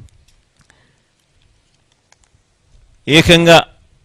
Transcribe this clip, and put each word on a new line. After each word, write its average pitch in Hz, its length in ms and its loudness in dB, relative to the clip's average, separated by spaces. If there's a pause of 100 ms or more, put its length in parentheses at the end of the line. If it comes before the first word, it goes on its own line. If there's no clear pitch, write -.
(3250)
ఏకంగా 170 400 0 (460)